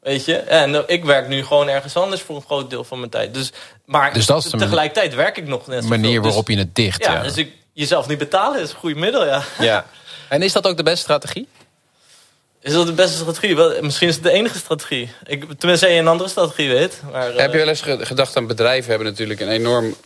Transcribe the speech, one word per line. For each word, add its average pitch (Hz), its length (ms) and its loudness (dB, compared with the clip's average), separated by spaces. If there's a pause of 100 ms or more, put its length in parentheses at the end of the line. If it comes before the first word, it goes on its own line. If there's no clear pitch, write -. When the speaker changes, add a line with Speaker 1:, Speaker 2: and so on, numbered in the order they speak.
Speaker 1:
Weet 139 180 -2
je? 160 100 0
En, 147 400 2
eh, 147 100 2
ik 175 200 -2
werk 135 220 4
nu 135 180 -4
gewoon 143 220 4
ergens 139 280 -2
anders 185 260 -2
voor 156 140 -12
een 139 60 -12
groot 139 280 -6
deel 123 140 -8
van 127 160 -12
mijn 120 120 -10
tijd. 110 220 -6
Dus, 131 180 -6 (340)
maar 143 280 2
Speaker 2:
Dus 113 120 2
dat 147 200 4
is - 60 -8
de 117 60 -2
Speaker 1:
tegelijkertijd 151 580 0
werk 160 220 0
ik 165 100 -10
nog 131 200 -6
net 123 160 -6
zoveel. 113 140 -4
Speaker 2:
manier 113 180 2
Speaker 1:
Dus 110 120 0
Speaker 2:
waarop 107 220 2
je 107 80 2
het 92 180 -2
dicht, 107 280 0
Speaker 1:
ja, 170 100 2
Speaker 2:
ja. 82 80 -2
Speaker 1:
dus - 160 -6
ik, 156 140 -4 (220)
jezelf 147 340 -2
niet 147 100 -4
betalen 240 440 0
is - 80 -6
een - 60 -16
goed 156 200 -6
middel, 202 300 0
ja. 139 180 0 (160)
Speaker 2:
Ja. 113 260 2 (440)
En 147 120 0
is 190 120 0
dat 196 140 2
ook 175 100 0
de 160 60 -4
beste 165 160 2
strategie? 151 480 -2 (1120)
Speaker 1:
Is 139 120 -4
dat 170 120 4
de 170 80 -4
beste 165 240 4
strategie? 165 380 -2
Wel, 160 260 4
misschien 151 260 0
is 170 80 2
het 160 80 -10
de 165 80 4
enige 208 260 2
strategie. 139 520 -6 (160)
Ik, 143 200 -10 (120)
tenminste, 175 300 4
je 170 120 6
een 160 80 4
andere 170 220 2
strategie 156 400 0
weet. 147 320 2 (100)
Maar, 127 180 -4
eh, 120 80 -4
Speaker 3:
Heb 135 140 2
je 156 60 2
wel 156 100 2
eens 156 140 -2
ge-, 135 240 -4
gedacht 131 320 -2
aan 120 100 -2
bedrijven 120 420 0
hebben 110 180 0
natuurlijk 107 320 -6
een 98 100 -6
enorm, 113 460 0 (100)